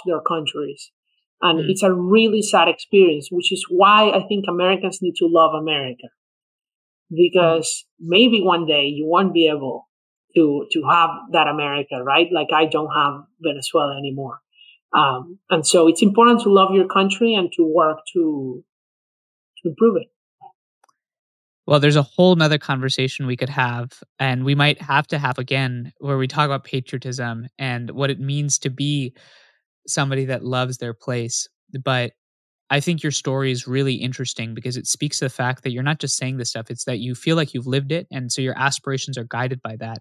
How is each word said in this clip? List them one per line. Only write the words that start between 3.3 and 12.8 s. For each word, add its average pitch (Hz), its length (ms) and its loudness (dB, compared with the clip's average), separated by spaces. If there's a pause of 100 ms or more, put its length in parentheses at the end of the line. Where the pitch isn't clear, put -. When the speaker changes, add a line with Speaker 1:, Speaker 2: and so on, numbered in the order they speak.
Speaker 1:
which 175 200 -2
is 180 180 -6
why 202 420 6
I 190 160 2
think 202 200 -2
Americans 180 540 0
need 175 140 -2
to 175 120 0
love 160 280 4
America. 143 520 -6 (1000)
Because 165 760 2 (160)
Speaker 2:
Mm. 165 80 -14
Speaker 1:
maybe 220 320 4
one 175 240 2
day 147 200 0
you 147 200 -4
won't 175 280 2
be 165 140 4
able 135 400 -4 (480)
to, 147 360 2
to 160 180 -2
have 165 200 4 (220)
that 160 160 2
America, 143 560 -4
right? 156 280 0
Like, 156 220 -2
I 156 120 4
don't 151 280 -4